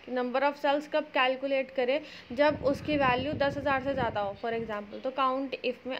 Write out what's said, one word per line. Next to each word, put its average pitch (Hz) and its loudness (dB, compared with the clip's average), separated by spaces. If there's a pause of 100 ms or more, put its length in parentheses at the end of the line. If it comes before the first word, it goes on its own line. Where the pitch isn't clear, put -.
number 247 0
of 285 2
cells 294 2
कब 302 0
calculate 269 2
करें, 262 0 (300)
जब 294 4
उसकी 285 0
value 262 2
दस 277 0
हज़ार 269 0
से 277 -2
ज़्यादा 226 0
हो 202 -4 (100)
for 226 -2
example। 214 -6
तो 262 -2
count 262 0 (100)
if 247 -4
में 254 -6